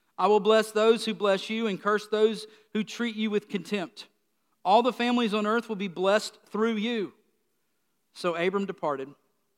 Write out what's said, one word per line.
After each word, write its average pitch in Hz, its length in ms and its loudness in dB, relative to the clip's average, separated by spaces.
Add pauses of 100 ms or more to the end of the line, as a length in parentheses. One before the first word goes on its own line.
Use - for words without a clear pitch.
(180)
I 185 100 2
will 208 140 6
bless 214 300 4
those 226 340 2
who 220 80 -2
bless 196 360 0
you 226 180 -2
and 185 140 -4
curse 208 260 -2
those 214 380 0 (280)
who 214 100 0
treat 233 320 -6
you 214 140 -2
with 202 180 -2
contempt. 185 600 -8 (580)
All 214 180 6
the 247 80 2
families 240 420 0
on 208 140 -2
earth 226 220 -2
will 220 80 -6
be 196 100 -6
blessed 190 500 0 (100)
through 220 280 0
you." 214 380 -4 (1000)
So 175 220 -4
Abram 190 300 -2
departed, 143 440 -6 (480)